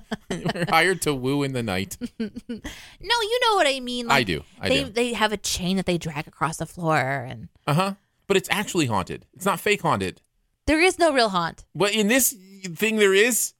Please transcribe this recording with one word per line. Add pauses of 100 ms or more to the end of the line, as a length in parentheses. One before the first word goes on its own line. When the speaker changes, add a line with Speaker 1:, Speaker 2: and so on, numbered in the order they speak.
(140)
Speaker 1:
<laughs>
We're
hired
to
woo
in
the
night. (120)
Speaker 2:
<laughs>
No,
you
know
what
I
mean.
Speaker 1:
I
Speaker 2:
Like,
Speaker 1:
do. (180)
I
Speaker 2:
they,
Speaker 1:
do.
Speaker 2:
they
have
a
chain
that
they
drag
across
the
floor,
and (180)
Speaker 1:
Uh-huh. (340)
But
it's
actually
haunted.
It's
not
fake
haunted. (460)
Speaker 2:
there
is
no
real
haunt. (100)
Speaker 1:
But
in
this (400)
thing,
there
is.